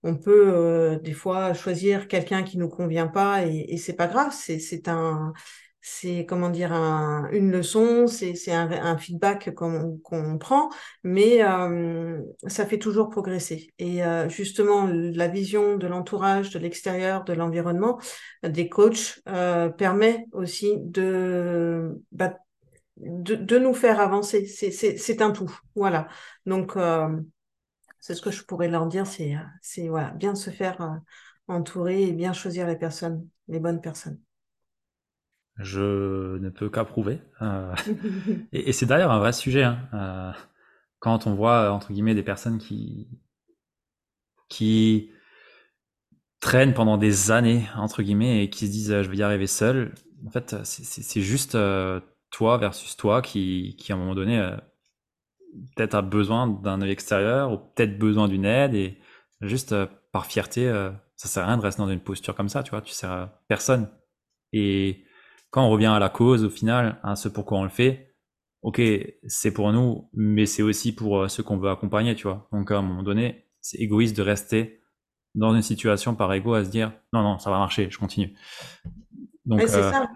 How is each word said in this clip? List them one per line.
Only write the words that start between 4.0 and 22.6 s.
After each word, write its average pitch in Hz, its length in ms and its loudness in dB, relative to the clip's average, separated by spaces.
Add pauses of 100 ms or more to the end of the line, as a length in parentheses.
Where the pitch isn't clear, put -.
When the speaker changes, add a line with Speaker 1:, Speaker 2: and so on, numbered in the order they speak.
Speaker 1:
grave, 269 240 2
c'est, - 280 -6
c'est 160 280 -8
un, 160 460 -2 (480)
c'est, 175 460 -6
comment 180 220 0
dire, 175 240 -2
un, 156 580 0
une 196 200 4
leçon, 220 540 4
c'est, 190 300 -4
c'est 175 180 -8
un, 165 180 0
un 165 260 0
feedback 180 580 -2
qu'on, 165 480 -4
qu'on 160 340 -4
prend, 285 320 2 (340)
mais, 208 400 6
euh, 170 800 0 (260)
ça 196 200 -2
fait 208 120 0
toujours 214 300 0
progresser. 185 680 -6
Et, 175 240 -2
euh, 165 260 0
justement, 202 580 2
la 170 420 0
vision 202 480 0
de 180 100 -4
l'entourage, 196 640 0
de 180 80 -8
l'extérieur, 185 640 -4
de 180 100 -4
l'environnement, 170 640 0 (460)
des 170 260 -2
coachs, 220 600 4
euh, 180 400 2
permet 202 640 2
aussi 202 460 -2
de, 175 1160 -2 (140)
bah, 185 240 -4 (600)